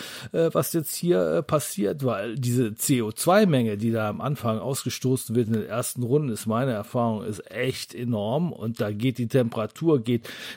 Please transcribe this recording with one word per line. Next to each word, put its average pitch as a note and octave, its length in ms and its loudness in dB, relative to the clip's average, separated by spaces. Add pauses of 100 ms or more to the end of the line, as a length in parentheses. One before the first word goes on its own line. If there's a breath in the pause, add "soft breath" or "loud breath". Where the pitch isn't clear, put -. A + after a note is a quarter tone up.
(320 loud breath)
was E3 420 2
jetzt E3 220 -2
hier, F3 260 2
äh, E3 220 2
passiert“, D#3+ 600 -2
weil A2+ 320 -2
diese A#2+ 380 2
C B2 300 2
O G#2+ 80 -2
zwei F#3+ 320 4
Menge, B2 340 4
die A2+ 140 2
da A2 160 2
am G#2+ 140 -4
Anfang A#2 380 -2
ausgestoßen B2+ 760 -2
wird A#2 120 4
in A2+ 60 0
den G#2+ 120 0
ersten A#2+ 360 -4
Runden, C3+ 280 2
ist G#2+ 160 -4
meine A#2+ 260 2
Erfahrung, A2 540 -2
ist G2+ 260 -8
echt B2+ 420 -4
enorm A#2+ 600 -2
und A2+ 260 -6
da G#2+ 120 0
geht A#2+ 260 -2
die A#2+ 100 -2
Temperatur, B2 760 2
geht A#2 280 0 (280 loud breath)